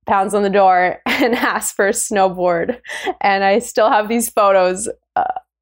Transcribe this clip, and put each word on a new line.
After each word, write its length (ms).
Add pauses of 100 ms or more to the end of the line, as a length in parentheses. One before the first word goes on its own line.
pounds 280
on 80
the 80
door 520
<laughs> 40
and 280
asks 380
for 160
a 40
snowboard. 880 (400)
And 220
I 180
still 300
have 180
these 200
photos, 600 (280)
uh, 80 (380)